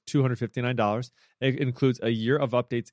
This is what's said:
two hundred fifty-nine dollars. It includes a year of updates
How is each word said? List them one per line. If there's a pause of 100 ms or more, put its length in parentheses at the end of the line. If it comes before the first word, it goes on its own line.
two
hundred
fifty-nine
dollars. (280)
It
includes
a
year
of
updates